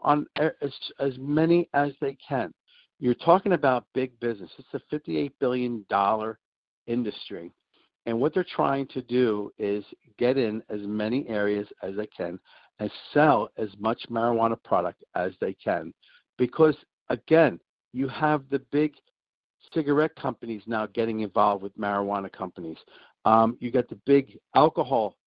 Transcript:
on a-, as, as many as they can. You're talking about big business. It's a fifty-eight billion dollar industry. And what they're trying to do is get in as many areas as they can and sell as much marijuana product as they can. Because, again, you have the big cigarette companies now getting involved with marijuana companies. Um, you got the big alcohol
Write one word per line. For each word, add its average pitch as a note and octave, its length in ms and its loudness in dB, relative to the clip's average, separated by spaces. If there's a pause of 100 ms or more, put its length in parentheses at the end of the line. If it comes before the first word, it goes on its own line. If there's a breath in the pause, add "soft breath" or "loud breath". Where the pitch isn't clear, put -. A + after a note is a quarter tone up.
on D3 240 2 (100)
a-, D#3 140 2 (100)
as, C#3+ 120 -6 (260)
as C3+ 180 -2
many D#3+ 560 2
as C#3+ 280 0
they C#3 160 -4 (100)
can. A#2 260 -4 (460 soft breath)
You're B2 140 2
talking F#3 400 4
about C3+ 400 2
big C3 260 -4
business. G#2+ 380 -6
It's - 160 -16
a C#3+ 160 -8
fifty-eight D3+ 500 -4
billion B2 500 -2
dollar G#2+ 500 0 (480)
industry. G#2 640 -6 (540)
And A#2 140 -2
what D3+ 140 0
they're F3+ 100 0
trying C#3 440 -2
to C3 140 -8
do A2+ 560 0
is G#2 260 -2 (360)
get B2 180 2
in A2 320 -2
as G#2+ 120 -8
many G#2+ 460 -2
areas G#2 400 -2 (140)
as F#2+ 140 -8
they G#2+ 100 -4
can F2 340 -8 (400 soft breath)
and G#2+ 120 -4 (220)
sell C#3 440 4
as A2 120 -6 (100)
much A2 320 -4
marijuana A2+ 520 0
product F2 400 -2 (120)
as F#2 160 -2 (100)
they G2 120 -2
can. E2+ 400 -4 (440 soft breath)
Because, C#3+ 380 2 (340)
again, C3 500 2 (340)
you C3 160 -4
have D3+ 420 -2
the C#3 80 -2 (120)
big D3+ 220 0 (800)
cigarette D3+ 420 0
companies A#2 520 -8
now A2 200 -2
getting A2 340 -2
involved G#2 420 2
with G2 160 -10
marijuana G2+ 520 -2
companies. F2 460 -10 (460 soft breath)
Um, A2+ 360 4
you A#2+ 120 -8
got B2 180 0
the A2 160 -14
big C#3 320 2 (180)
alcohol C3 600 2 (120)